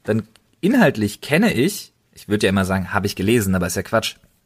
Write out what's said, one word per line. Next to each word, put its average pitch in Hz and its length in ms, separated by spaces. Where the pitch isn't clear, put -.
dann 110 200
inhaltlich 160 600
kenne 151 320
ich, - 400
ich - 160
würd 104 140
ja 104 60
immer 98 160
sagen, 95 280
hab 101 120
ich 101 120
gelesen, 98 380
aber 90 120
ist 87 100
ja 95 60
Quatsch, - 340